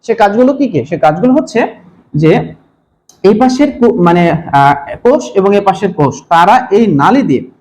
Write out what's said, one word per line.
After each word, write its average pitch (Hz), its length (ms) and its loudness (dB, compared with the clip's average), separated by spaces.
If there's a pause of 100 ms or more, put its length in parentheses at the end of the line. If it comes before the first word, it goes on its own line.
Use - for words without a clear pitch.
সে 226 120 -4
কাজগুলো 220 380 2
কি 269 160 -2
কি? 147 160 -4
সে 170 140 -8
কাজগুলো 175 340 0
হচ্ছে 285 340 -2 (480)
যে 160 400 0 (680)
এই 202 120 4
পাশের 254 380 0
কো-, 214 300 0
মানে, 175 280 2
আহ, 143 440 0 (280)
কোষ 247 320 0
এবং 196 220 2
এ 202 40 2
পাশের 196 320 -4
কোষ, 139 360 -2
তারা 196 420 2
এই 214 160 2
নালী 180 360 2
দিয়ে 151 200 -2 (180)